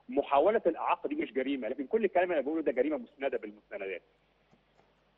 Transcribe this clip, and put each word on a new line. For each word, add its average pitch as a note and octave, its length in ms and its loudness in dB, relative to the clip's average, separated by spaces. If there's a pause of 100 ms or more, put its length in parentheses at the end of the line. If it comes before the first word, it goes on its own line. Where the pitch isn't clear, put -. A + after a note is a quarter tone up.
محاولة C#3+ 560 4
الاعاقة D#3 420 0
دي D3 80 -4
مش D#3 180 -4
جريمة، C3 340 -2
لكن C3 200 -6
كل A3+ 180 0
الكلام F3+ 200 2
اللي F3 140 0
انا B2 60 0
بقوله D#3+ 160 -2
ده D3 100 0
جريمة C3+ 260 0
مسندة B2+ 400 -6
بالمستندات. G#2 640 -10 (1160)